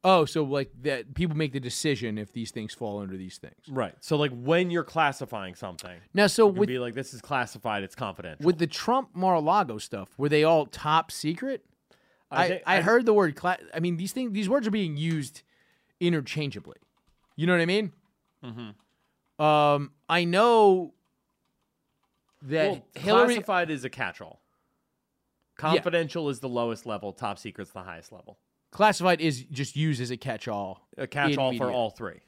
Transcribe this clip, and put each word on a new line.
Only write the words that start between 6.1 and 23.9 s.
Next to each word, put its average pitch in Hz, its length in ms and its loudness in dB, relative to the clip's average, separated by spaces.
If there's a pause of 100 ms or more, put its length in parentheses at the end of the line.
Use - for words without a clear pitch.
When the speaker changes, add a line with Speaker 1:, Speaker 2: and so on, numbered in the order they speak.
Speaker 1:
Now, 202 140 4
so 226 180 6
Speaker 2:
you 202 60 6
can 185 80 -4
Speaker 1:
with 208 80 4
Speaker 2:
be 127 100 -4
like, 120 160 -6
"This 131 180 -8
is 117 80 -16
classified. 113 640 -4
It's - 140 -10
confidential." 95 500 -6
Speaker 1:
with 170 120 2
the 165 100 0
Trump 269 440 -2
Mar-a-Lago 170 680 2
stuff, - 380 -10
were 143 120 -2
they 151 160 4
all 160 220 4
top 160 440 0
secret? 220 540 -6 (680)
Speaker 2:
I 170 140 2
Speaker 1:
I, 175 40 0
Speaker 2:
think 180 160 -4
Speaker 1:
I 185 120 4
Speaker 2:
I 175 60 4
Speaker 1:
heard 226 240 4
the 220 60 6
word 190 220 4
cla-, 180 240 -2 (160)
I 165 60 -4
mean, 175 160 0
these 190 160 -6
things, 247 200 -4
these 196 160 -2
words 233 200 2
are - 20 0
being 180 260 -2
used 156 460 -4 (560)
interchangeably. 151 760 -4 (580)
You 165 140 0
know 185 60 6
what 170 80 4
I 165 40 4
mean? 196 260 0 (520)
Speaker 2:
Mm-hmm. - 1000 -12
Speaker 1:
Um, 147 460 4 (180)
I 175 160 2
know 196 680 4 (1500)
that 156 280 0
Speaker 2:
Well, 139 240 -6
Speaker 1:
Hillary 233 400 4
Speaker 2:
classified 180 360 -2
is 135 140 -6
a - 60 -8